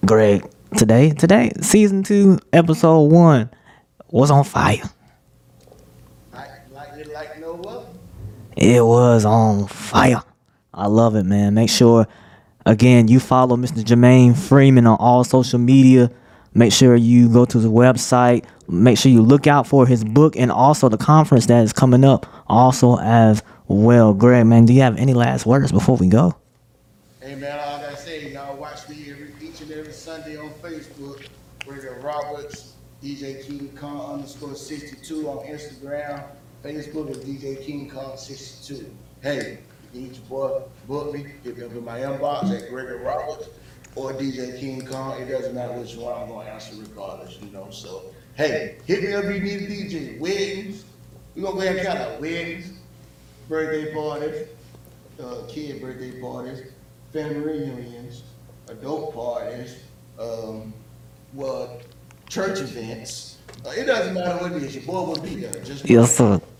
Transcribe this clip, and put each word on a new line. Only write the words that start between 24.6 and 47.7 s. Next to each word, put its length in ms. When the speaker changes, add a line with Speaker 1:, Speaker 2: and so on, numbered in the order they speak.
Speaker 1:
do 80
you 80
have 160
any 160
last 320
words 260
before 260
we 100
go? 280
Speaker 2:
Hey, 140
man, 220
like 340
I 40
say, 380
y'all 240
watch 320
me 200
every, 220
each 200
and 100
every 220
Sunday 440
on 180
Facebook, 720
Gregory 360
Roberts, 720
D 140
J 280
King 260
Kong 360
underscore 400
sixty-two 760
on 160
Instagram, 760
Facebook 460
is 100
D 180
J 260
King 260
Kong 280
sixty-two. 720
Hey, 380
you 80
need 140
your 100
boy, 360
book 260
me, 120
hit 140
me 80
up 60
in 140
my 140
inbox 520
at 180
Gregory 300
Roberts 480
or 160
D 200
J 280
King 260
Kong. 360
It 80
doesn't 260
matter 240
which 160
one, 260
I'm 60
gonna 220
answer 280
regardless, 640
you 100
know. 180
So, 440